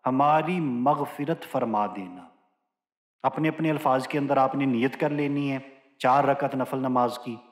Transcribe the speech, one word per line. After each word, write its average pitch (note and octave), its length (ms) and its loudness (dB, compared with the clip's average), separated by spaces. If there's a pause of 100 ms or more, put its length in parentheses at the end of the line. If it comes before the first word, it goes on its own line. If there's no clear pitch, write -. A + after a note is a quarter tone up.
हमारी D#3 540 2
मग़फ़िरत C#3+ 840 -2
फरमा A2 440 -2
देना। F#2 340 -12 (1000)
अपने D3+ 240 0
अपने D#3 220 -2
अल्फाज D3+ 380 0
के D3+ 100 -4
अंदर C#3 220 2
आपने C3+ 280 2
नियत B2+ 280 2
कर D3+ 160 0
लेनी C#3+ 380 -2
है C3+ 100 -4 (420)
चार C3+ 240 4
रकअत C#3 300 0
नफल C3 240 -2
नमाज B2+ 380 0
की। A#2 200 -10 (140)